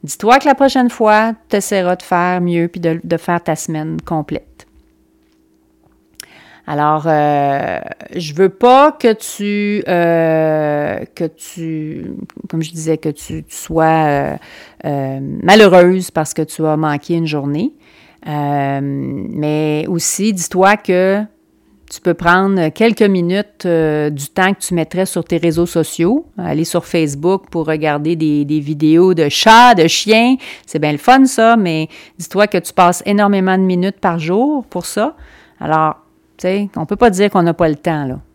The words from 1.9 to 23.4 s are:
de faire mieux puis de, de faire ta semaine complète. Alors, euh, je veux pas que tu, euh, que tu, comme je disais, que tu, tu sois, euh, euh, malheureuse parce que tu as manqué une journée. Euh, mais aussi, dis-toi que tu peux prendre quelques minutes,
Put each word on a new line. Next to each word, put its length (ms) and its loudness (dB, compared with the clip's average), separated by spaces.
de 60 -18
faire 380 0
mieux 260 0
puis 140 -10
de, 220 -2
de 140 -4
faire 260 -4
ta 120 -2
semaine 460 -8
complète. 640 -8
Alors, 400 0
euh, 720 0
je 180 -8
veux 160 2
pas 420 4
que 220 0
tu, 760 -4
euh, 1120 0
que 100 -6
tu, 880 -10
comme 120 -4
je 100 -8
disais, 260 -4
que 120 -4
tu, 340 -12
tu 120 -20
sois, 500 0
euh, 300 -2
euh, 340 -6
malheureuse 680 4
parce 220 -4
que 100 -4
tu 200 -8
as 140 0
manqué 380 -4
une 100 -2
journée. 480 -4
Euh, 540 -2
mais 1080 -4
aussi, 440 -2
dis-toi 440 2
que 440 0
tu 80 -18
peux 140 0
prendre 560 2
quelques 320 0
minutes, 640 0